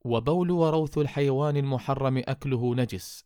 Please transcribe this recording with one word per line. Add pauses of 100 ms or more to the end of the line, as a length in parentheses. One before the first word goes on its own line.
وبول
وروث
الحيوان
المحرم
أكله
نجس،